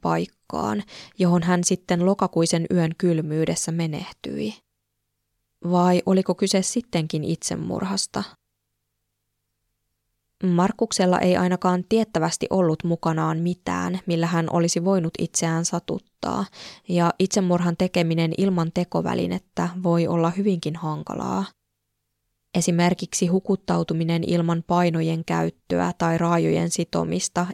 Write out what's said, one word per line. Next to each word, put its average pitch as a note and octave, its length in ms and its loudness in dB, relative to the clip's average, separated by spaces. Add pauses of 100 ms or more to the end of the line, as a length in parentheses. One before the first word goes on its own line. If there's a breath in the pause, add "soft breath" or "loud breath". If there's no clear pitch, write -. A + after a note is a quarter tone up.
paikkaan, F3+ 840 -4 (360 loud breath)
johon F3 240 4
hän F3 200 2
sitten F3+ 420 0
lokakuisen E3+ 680 2
yön E3 240 2
kylmyydessä D#3+ 720 0
menehtyi? E3+ 800 -6 (1200)
Vai F3+ 340 6
oliko F#3+ 300 2
kyse F#3+ 260 0
sittenkin D#3+ 600 -4
itsemurhasta? F3+ 1000 -4 (2250)
Markuksella F3+ 760 2
ei F3+ 180 4
ainakaan F3+ 520 0
tiettävästi G3 600 0
ollut E3 340 2
mukanaan D#3+ 540 0
mitään, F3+ 680 -2
millä E3+ 220 0
hän E3 240 0
olisi E3+ 340 0
voinut F#3 340 0
itseään E3 460 0
satuttaa, - 800 -4 (440 loud breath)
ja E3+ 300 2
itsemurhan F3 580 2
tekeminen E3 600 0
ilman F3 360 0
tekovälinettä F3 960 -2 (140)
voi E3+ 240 2
olla E3+ 220 2
hyvinkin F3 460 -2
hankalaa. F3 680 -4 (1120)
Esimerkiksi F3 720 0
hukuttautuminen E3+ 1000 0
ilman E3+ 400 0
painojen E3 580 0
käyttöä E3+ 720 -2
tai E3 200 0
raajojen E3+ 520 2
sitomista E3+ 840 -2